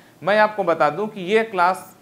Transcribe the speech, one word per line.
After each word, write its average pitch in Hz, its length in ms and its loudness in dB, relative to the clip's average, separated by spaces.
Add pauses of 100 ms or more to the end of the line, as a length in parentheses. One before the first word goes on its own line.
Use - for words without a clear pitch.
(240)
मैं 190 160 2
आपको 214 240 0
बता 160 260 2
दूं 190 180 -4
कि 208 160 -12
ये 220 220 2
class 185 560 -2